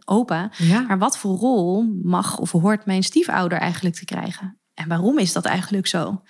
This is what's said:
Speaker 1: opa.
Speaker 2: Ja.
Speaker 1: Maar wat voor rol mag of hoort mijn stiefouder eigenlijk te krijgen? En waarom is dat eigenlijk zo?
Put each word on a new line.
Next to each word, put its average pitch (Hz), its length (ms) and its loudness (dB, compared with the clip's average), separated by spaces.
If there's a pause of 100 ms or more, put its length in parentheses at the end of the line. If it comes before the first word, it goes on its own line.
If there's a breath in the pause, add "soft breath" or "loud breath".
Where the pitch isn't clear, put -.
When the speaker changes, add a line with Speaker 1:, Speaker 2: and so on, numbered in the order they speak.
Speaker 1:
opa. 196 520 0
Speaker 2:
Ja. 175 240 4
Speaker 1:
Maar 214 160 0
wat 214 200 0
voor 190 200 -2
rol 202 460 2 (200)
mag 175 360 0
of 180 120 -4
hoort 208 340 2
mijn 190 180 2
stiefouder 180 540 0
eigenlijk 175 380 -2
te - 100 -14
krijgen? 185 520 -8 (160)
En 160 140 -8
waarom 175 300 2
is 190 160 0
dat - 120 -4
eigenlijk 190 420 -2
zo? 175 420 -4